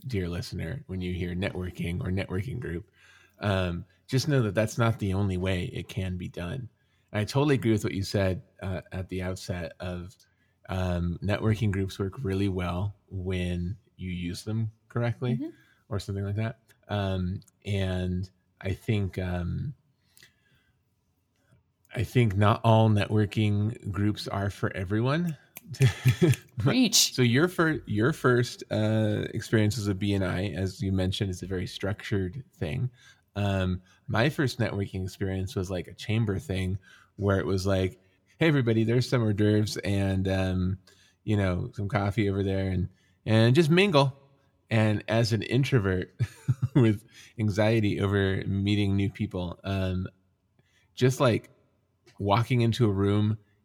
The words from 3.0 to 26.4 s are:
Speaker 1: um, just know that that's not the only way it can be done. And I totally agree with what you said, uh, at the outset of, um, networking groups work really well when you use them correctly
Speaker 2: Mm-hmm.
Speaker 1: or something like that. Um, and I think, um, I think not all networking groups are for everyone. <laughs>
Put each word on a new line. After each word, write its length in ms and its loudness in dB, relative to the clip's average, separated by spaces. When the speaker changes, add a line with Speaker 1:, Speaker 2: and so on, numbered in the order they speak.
Speaker 1:
um, 460 -2
just 200 0
know 140 2
that 140 -2
that's 220 0
not 220 2
the 140 0
only 240 0
way 280 -2
it 240 -8
can 280 -4
be 100 -8
done. 420 -8
And 100 0
I 40 0
totally 300 2
agree 160 2
with 120 2
what 100 -4
you 100 -4
said, 400 0
uh, 200 -6
at 180 -8
the 120 -6
outset 580 -6
of, 360 -10
um, 540 -2
networking 480 0
groups 280 -4
work 240 -4
really 260 0
well 480 -4
when 680 -4
you 140 -8
use 320 -6
them 280 -4
correctly 520 -2
Speaker 2:
Mm-hmm. 120 -8
Speaker 1:
or 100 -4
something 260 -6
like 120 -4
that. 220 -4
Um, 520 -2
and 640 -2
I 120 -4
think, 460 -2
um, 560 -4
I 80 -2
think 340 2
not 260 4
all 260 6
networking 1000 0
groups 360 -2
are 220 -4
for 260 -4
everyone. 640 -2
<laughs> 840 2